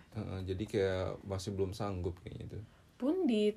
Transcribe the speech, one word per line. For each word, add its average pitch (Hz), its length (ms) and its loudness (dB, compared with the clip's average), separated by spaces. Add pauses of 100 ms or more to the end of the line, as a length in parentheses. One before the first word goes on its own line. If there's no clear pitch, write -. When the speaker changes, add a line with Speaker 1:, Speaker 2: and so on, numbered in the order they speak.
(140)
Speaker 1:
Heeh, 95 320 -4
jadi 95 200 -2
kayak 95 400 2 (200)
masih 95 260 -2
belum 95 220 0
sanggup 92 480 -2
kayaknya - 260 -10
itu. 95 120 -10 (360)
Speaker 2:
Pun 294 200 2 (100)
di 214 180 6 (140)